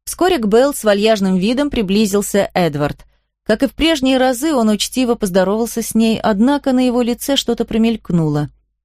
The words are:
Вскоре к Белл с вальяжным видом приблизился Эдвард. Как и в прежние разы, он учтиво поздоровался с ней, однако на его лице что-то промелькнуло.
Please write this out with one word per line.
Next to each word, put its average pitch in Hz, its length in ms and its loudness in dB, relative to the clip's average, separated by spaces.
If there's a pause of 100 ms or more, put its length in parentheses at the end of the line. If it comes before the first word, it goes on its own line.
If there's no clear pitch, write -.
Вскоре 359 340 0
к 220 80 -2
Белл 240 280 2
с - 80 -12
вальяжным 202 540 2
видом 240 340 0
приблизился 202 840 0
Эдвард. 147 500 -2 (400)
Как 220 180 0
и 269 40 4
в - 80 -8
прежние 269 440 0
разы, 262 360 0
он 226 140 2
учтиво 233 460 -2
поздоровался 208 680 0
с - 120 -8
ней, 226 260 2
однако 262 520 0
на 254 140 2
его 247 160 0
лице 240 340 -2
что-то 233 280 -2
промелькнуло. 175 840 -2 (340)